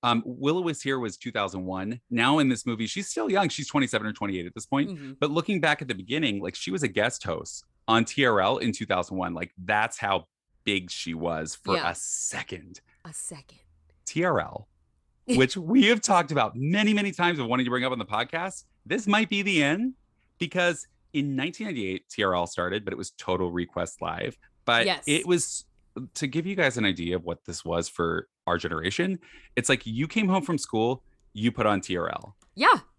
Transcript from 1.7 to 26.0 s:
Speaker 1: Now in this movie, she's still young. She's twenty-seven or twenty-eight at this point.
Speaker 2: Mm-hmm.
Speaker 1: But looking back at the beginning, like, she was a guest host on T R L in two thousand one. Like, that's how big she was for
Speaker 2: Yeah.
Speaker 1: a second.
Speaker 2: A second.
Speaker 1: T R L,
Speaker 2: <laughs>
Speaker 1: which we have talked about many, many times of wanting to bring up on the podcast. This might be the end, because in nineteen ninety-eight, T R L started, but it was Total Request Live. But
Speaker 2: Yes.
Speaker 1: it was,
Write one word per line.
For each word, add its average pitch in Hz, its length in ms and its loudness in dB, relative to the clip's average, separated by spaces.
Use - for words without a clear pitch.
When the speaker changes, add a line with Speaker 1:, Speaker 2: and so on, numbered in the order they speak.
Speaker 1:
Now 123 300 4
in 139 100 4
this 120 160 0
movie, 113 220 -2
she's 196 200 -6
still 320 240 -4
young. 190 200 2
She's - 180 -8
twenty-seven 120 380 0
or 107 80 -4
twenty-eight 92 320 -4
at 90 80 -14
this 110 100 -10
point. 143 240 0
Speaker 2:
Mm-hmm. 143 320 -12
Speaker 1:
But 147 100 0
looking 170 300 0
back 151 220 2
at 131 60 -10
the 117 60 -2
beginning, 104 460 -2
like, 95 140 -6
she - 160 -8
was 185 120 -2
a 127 60 0
guest 104 340 0
host - 440 -6
on 113 200 4
T - 180 0
R 110 160 6
L 110 160 4
in 113 160 -2
two 101 140 -6
thousand 92 320 -2
one. 90 160 -4
Like, 85 180 -10
that's 107 360 0
how 98 280 0
big 92 260 -2
she - 220 -8
was 80 420 -4
for - 200 -2
Speaker 2:
Yeah. 87 160 0
Speaker 1:
a 85 40 -6
second. - 840 -8
Speaker 2:
A 160 80 -16
second. - 460 -16
Speaker 1:
T 165 180 -2
R 143 160 2
L, - 280 -8
Speaker 2:
<laughs> - 280 -20
Speaker 1:
which 226 320 6
we 202 300 6
have 226 120 6
talked 175 320 4
about 117 240 2
many, 196 380 4
many 202 180 0
times 175 260 2
of 123 80 -2
wanting 123 180 2
to 123 60 0
bring 123 140 0
up 131 80 0
on 123 60 -2
the 120 80 -4
podcast. 165 580 -2
This 202 200 0
might 214 220 4
be 202 140 0
the 185 200 4
end, 196 300 2
because 175 480 0
in 139 240 -2
nineteen 135 300 -4
ninety-eight, 101 420 -6
T - 140 -4
R 95 120 2
L 87 120 2
started, 92 400 -4
but 95 80 -4
it - 20 -8
was - 160 -8
Total 90 400 -2
Request 87 480 -4
Live. 82 380 -6
But 117 220 4
Speaker 2:
Yes. 175 200 -2
Speaker 1:
it 147 200 2
was, - 400 0